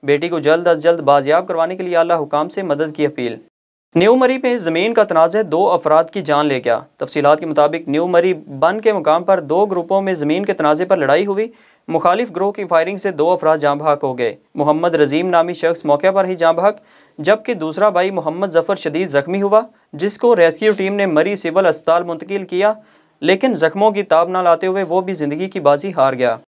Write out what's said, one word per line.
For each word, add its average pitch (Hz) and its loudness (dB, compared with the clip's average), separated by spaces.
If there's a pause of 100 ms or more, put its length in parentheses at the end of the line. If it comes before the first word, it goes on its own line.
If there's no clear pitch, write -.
बेटी 147 0
को 165 -2
जल्द 160 2
अज 165 2
जल्द 170 2
बाजियाब 143 2
करवाने 170 -4
के 185 -8
लिए 180 -4
आला 170 2
हुकाम 151 -4
से 196 -8
मदद 151 -2
की 151 -2
अपील। 123 -6 (600)
न्यू 208 6
मरी 254 2
में 254 -2
ज़मीन 175 -2
का 220 4
तनाज़ा 180 2
दो 170 0
अफराद 165 2
की 196 -6
जान 147 0
ले 135 0
गया। 117 -2 (140)
तफसीलात 147 2
के 170 -8
मुताबिक 156 0
न्यू 160 0
मरी 180 2
बन 156 -2
के 214 0
मुकाम 165 0
पर 185 2
दो 165 0
ग्रुपों 190 -2
में 190 -2
ज़मीन 160 -2
के 202 -2
तनाज़े 156 0
पर 190 2
लड़ाई 151 2
हुई। 202 -4 (380)
मुखालिफ 175 0
ग्रोह 185 -2
की 202 -8
फायरिंग 170 0
से 196 -4
दो 151 0
अफराद 160 2
जाँ 143 0
बहक 147 0
हो 135 -2
गए। 120 -4 (200)
मोहम्मद 156 0
रजीम 151 2
नामी 175 0
शख्स 165 -2
मौके 147 2
पर 190 0
ही 185 -4
जाँ 165 2
बहक, 196 0 (400)
जबकि 214 0
दूसरा 160 0
भाई 185 0
मोहम्मद 175 -4
जफर 160 0
शदीद 170 -4
जख्मी 151 -2
हुआ, 202 2 (300)
जिसको 202 0
रेस्क्यू 175 2
टीम 196 -2
ने 202 0
मरी 165 2
सिविल 185 0
अस्पताल 170 0
मुंतकिल 175 -8
किया, 196 -2 (460)
लेकिन 196 2
जख्मों 180 2
की 202 -4
ताब 170 2
ना 185 -2
लाते 170 2
हुए 190 -2
वो 175 0
भी 185 -6
ज़िंदगी 151 -4
की 190 -8
बाजी 143 0
हार - 0
गया। 120 -2 (160)